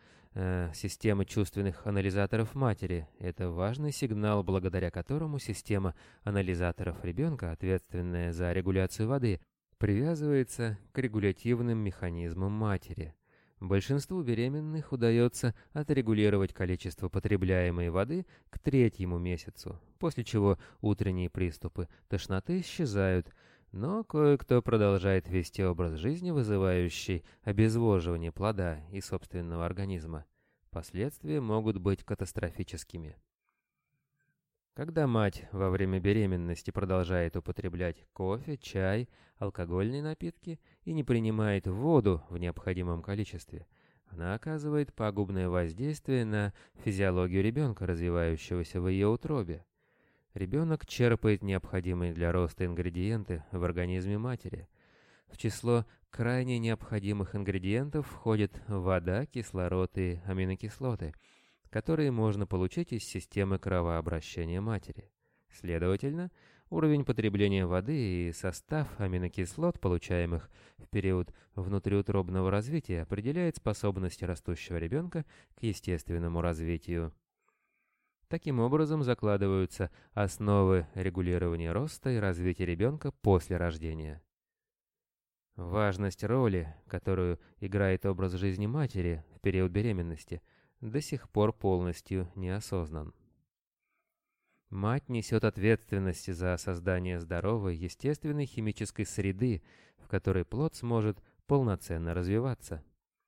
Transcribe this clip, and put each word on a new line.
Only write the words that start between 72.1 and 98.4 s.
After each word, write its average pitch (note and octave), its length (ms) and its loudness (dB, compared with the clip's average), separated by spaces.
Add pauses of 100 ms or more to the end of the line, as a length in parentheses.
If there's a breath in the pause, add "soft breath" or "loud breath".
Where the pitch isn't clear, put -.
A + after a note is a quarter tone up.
развития, G#2+ 500 -2
определяет C#3 560 -2
способность F#2+ 640 -2
растущего F2 540 -6
ребенка D3+ 480 -4 (300 loud breath)
к - 80 -20
естественному E2+ 800 -2
развитию. E2 720 -2 (1120)
Таким D3 320 -2
образом D3+ 420 2
закладываются G2 880 0 (220 loud breath)
основы G2 800 4
регулирования F2 800 0
роста C3 380 -4
и A#2+ 80 0
развития F2+ 480 0
ребенка A#2+ 460 -2
после F#2 440 4
рождения. D#2+ 640 -4 (1300)
Важность F#2+ 680 0
роли, G2+ 500 2 (120)
которую F2+ 540 -2 (200 soft breath)
играет G2 440 2
образ F#2 280 0
жизни F#2+ 340 0
матери F#2+ 580 -2 (120)
в - 40 -20
период F#2 320 2
беременности – F2+ 720 -2 (380 soft breath)
до A#2 200 -4
сих - 300 -8
пор G#2+ 220 4
полностью F2+ 840 -2
не F#2 140 -6
осознан. E2 640 -6 (1500)
Мать G#2 400 -2
несет A2+ 360 0
ответственность G2 920 0
за F2+ 220 0
создание F2+ 640 -2
здоровой, F2+ 560 -2
естественной C#3+ 720 -4